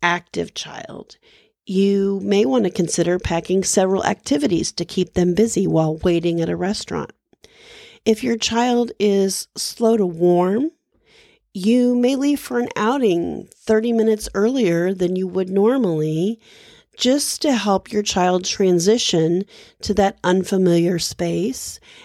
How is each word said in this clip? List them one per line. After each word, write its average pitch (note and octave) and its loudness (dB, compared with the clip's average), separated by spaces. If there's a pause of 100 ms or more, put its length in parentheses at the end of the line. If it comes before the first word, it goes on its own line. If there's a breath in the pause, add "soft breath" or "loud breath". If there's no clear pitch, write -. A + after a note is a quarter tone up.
active F3 -2
child, - -14 (480 soft breath)
you G3 0
may G3+ 2
want B3+ 0
to F3 0
consider F3 -2
packing F3+ -2
several F#3+ 0
activities B3 -2
to E3+ -8
keep - -4
them F3+ 2
busy G#3 2
while D#3+ 0
waiting E3+ 0
at E3 -2
a E3+ -4
restaurant. F3+ -6 (920 loud breath)
If A3 2
your A#3 -2
child A#3+ 0
is G3 0
slow A3+ 0
to G3+ 2
warm, F3+ 2 (840 soft breath)
you B3 2
may B3 2
leave C#4 0
for A#3+ -6
an A#3+ -4
outing G3+ 0
thirty A3 0
minutes A3 0
earlier G3 0
than F3+ -2
you F#3 -2
would F#3 -4
normally F#3+ 0 (560 loud breath)
just - 0
to D4 2
help G3 0
your G#3 -2
child F3+ 0
transition F3+ 2 (380 loud breath)
to G#3 -2
that G3 0
unfamiliar F3+ 2
space, F3 -6 (260 loud breath)